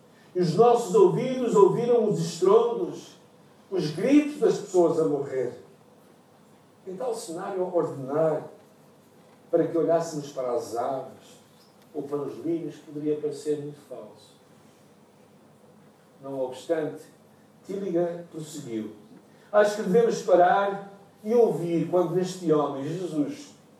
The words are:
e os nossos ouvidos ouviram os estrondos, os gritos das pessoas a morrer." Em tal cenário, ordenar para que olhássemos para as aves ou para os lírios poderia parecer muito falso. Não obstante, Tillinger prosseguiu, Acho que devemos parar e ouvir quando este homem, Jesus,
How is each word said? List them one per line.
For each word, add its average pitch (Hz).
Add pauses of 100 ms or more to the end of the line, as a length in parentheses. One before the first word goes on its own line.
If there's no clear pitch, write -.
(340)
e 180
os 160
nossos 220
ouvidos 220
ouviram 208
os 165
estrondos, - (520)
os 165
gritos 277
das -
pessoas 165
a 160
morrer." 135 (1300)
Em 185
tal 170
cenário, 185 (100)
ordenar 143 (1040)
para 160
que 160
olhássemos 156
para 127
as -
aves 127 (540)
ou 147
para 143
os 117
lírios 156
poderia 147
parecer 147
muito 147
falso. 107 (1900)
Não 135
obstante, 143 (640)
Tillinger 175
prosseguiu, 131 (600)
Acho 208
que 220
devemos 185
parar 190 (260)
e 214
ouvir 170
quando 175
este 180
homem, 143
Jesus, 156 (260)